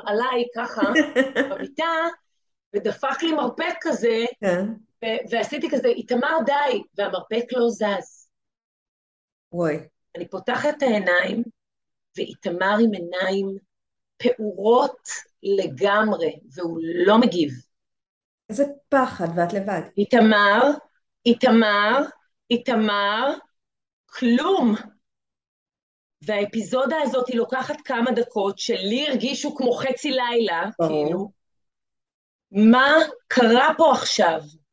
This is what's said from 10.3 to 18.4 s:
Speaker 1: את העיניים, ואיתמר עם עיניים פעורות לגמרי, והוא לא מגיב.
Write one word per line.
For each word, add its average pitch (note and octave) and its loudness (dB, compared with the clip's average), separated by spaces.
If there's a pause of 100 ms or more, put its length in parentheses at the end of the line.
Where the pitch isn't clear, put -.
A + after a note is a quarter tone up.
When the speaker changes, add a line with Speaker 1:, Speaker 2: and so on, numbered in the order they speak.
Speaker 1:
את C#4+ -4
העיניים, G3 0 (720)
ואיתמר F#3+ -2
עם A3+ 6
עיניים F#3+ -4 (600)
פעורות G#3+ 0 (340)
לגמרי, F#3+ 0 (160)
והוא E3 -6
לא F3+ 4
מגיב. F3+ 2 (1000)